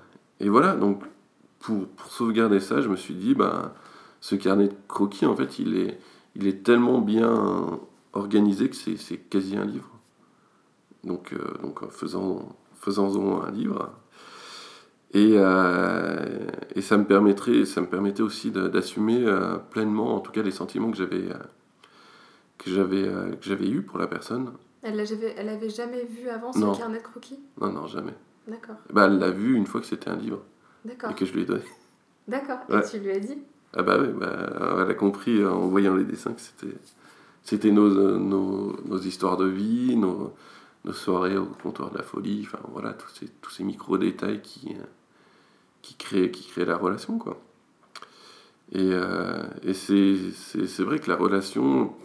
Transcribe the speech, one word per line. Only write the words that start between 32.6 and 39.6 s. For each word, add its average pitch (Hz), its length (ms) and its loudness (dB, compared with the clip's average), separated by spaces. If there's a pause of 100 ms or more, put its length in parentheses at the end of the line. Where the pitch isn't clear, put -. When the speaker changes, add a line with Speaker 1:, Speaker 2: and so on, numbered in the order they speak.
Speaker 1:
Ouais. 208 100 4
Speaker 2:
Et 202 100 0
tu 220 100 -8
lui 196 120 -6
as 196 80 -2
dit ? 240 180 -8 (360)
Speaker 1:
Ah - 100 -2
bah 95 180 4
oui, 131 120 2
bah, - 680 -4
elle 95 100 2
a - 20 2
compris, 101 460 2
euh, 101 100 4
en 92 180 0
voyant 98 280 4
les 95 80 2
dessins - 300 -6
que - 80 -14
c'était, - 340 -14 (640)
c'était 107 300 2
nos, 104 140 8
euh, 98 320 6
nos, 98 580 -2 (100)
nos - 120 -4
histoires 92 400 -2
de 95 80 2
vie, 113 500 0